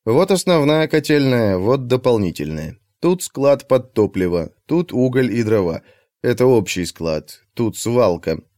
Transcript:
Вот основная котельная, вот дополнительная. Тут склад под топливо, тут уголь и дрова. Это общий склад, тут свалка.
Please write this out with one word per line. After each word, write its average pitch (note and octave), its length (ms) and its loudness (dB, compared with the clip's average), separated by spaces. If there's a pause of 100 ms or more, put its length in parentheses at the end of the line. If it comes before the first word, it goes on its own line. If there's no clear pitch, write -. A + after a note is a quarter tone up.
Вот D#3 260 2
основная D#3+ 560 2
котельная, C3+ 680 2
вот B2 300 0
дополнительная. F#2 920 -2 (240)
Тут F#3 220 0
склад C#3 440 0
под B2+ 260 0
топливо, F2+ 580 0 (140)
тут E3+ 260 -2
уголь B2+ 420 0
и A#2 100 0
дрова. G2+ 400 0 (380)
Это A#2+ 240 0
общий G#2 400 2
склад, D#2+ 560 -8 (120)
тут A2 240 -4
свалка. G2 640 -2 (160)